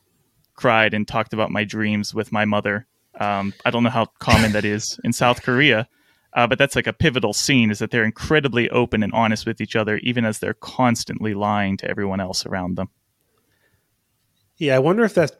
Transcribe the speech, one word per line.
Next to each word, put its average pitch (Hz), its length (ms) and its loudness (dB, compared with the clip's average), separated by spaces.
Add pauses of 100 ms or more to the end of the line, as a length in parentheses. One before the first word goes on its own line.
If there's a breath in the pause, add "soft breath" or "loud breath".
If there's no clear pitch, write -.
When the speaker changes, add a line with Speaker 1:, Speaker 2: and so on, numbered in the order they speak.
(540)
Speaker 1:
cried 110 400 2
and 107 120 -2
talked 110 260 -4
about 110 180 -2
my 104 140 -2
dreams 107 500 -4
with 107 160 -6
my 107 140 0
mother. 104 420 -2 (320)
Um, 98 340 -2 (120)
I 123 80 0
don't 120 100 0
know 120 80 2
how 113 140 0 (160)
common 110 320 4
that 104 120 0
is 104 380 -4
in 117 100 0
South 123 300 2
Korea, 127 460 2 (460)
uh, 120 120 4
but 117 120 0
that's, 139 180 0
like, 120 100 0
a 113 60 0
pivotal 127 400 0
scene, 117 400 2
is 101 80 -6
that 113 100 -4
they're 117 140 0
incredibly 120 640 0
open 120 320 2
and 98 100 -2
honest 110 340 0
with 113 140 -4
each 107 140 -6
other, 107 300 0
even 120 200 0
as 110 140 -2
they're 101 160 -4
constantly 113 800 -2
lying 101 440 0
to - 120 -6
everyone 98 300 -4
else 92 260 -6
around 90 300 -6
them. 95 120 -6 (1700)
Speaker 2:
Yeah, 139 180 2
I - 20 6
wonder 170 240 4
if 220 120 2
that's 165 260 2